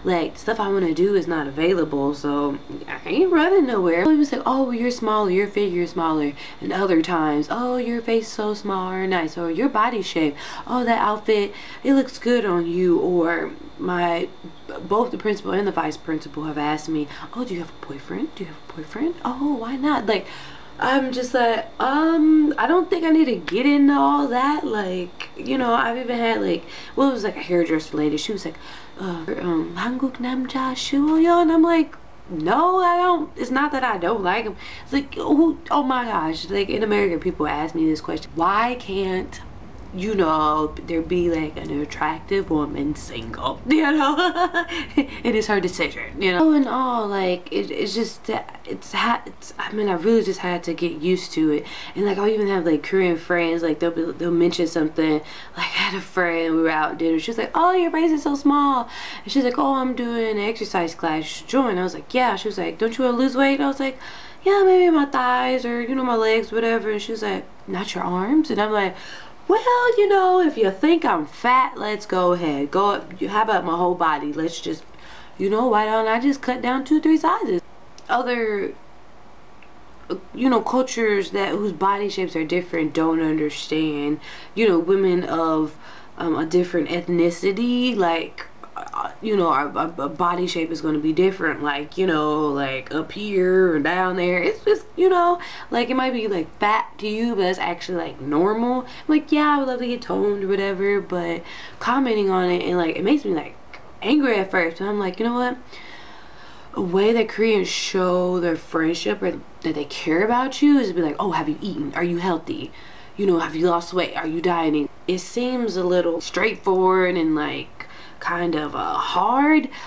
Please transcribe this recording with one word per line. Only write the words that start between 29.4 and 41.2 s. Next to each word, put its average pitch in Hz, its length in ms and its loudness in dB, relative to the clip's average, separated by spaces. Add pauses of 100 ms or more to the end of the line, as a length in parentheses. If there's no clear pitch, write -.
um, 170 360 0
"한국 254 440 -4
남자 254 540 -2
싫어요?" 320 640 4
And 320 100 6
I'm 330 120 4
like, 330 340 2 (320)
"No, 240 520 2
I 349 180 4
don't. 349 380 2
It's 240 140 -4
not 285 220 0
that 262 120 0
I 226 120 0
don't 196 260 0
like 196 220 0
him." 208 120 -8 (280)
It's - 80 -18
like, 277 220 -2
who, 302 440 4 (120)
oh 294 120 4
my 254 220 0
gosh. 165 460 -2
Like, 202 180 0
in 208 140 -2
America, 202 360 2
people 160 280 -2
ask 151 280 -2
me 160 140 2
this 156 140 0
question, 156 320 -8
"Why 202 440 2
can't, 190 640 -4 (540)
you 196 200 -4
know, 156 600 2 (120)
there 165 140 -2
be, 175 300 0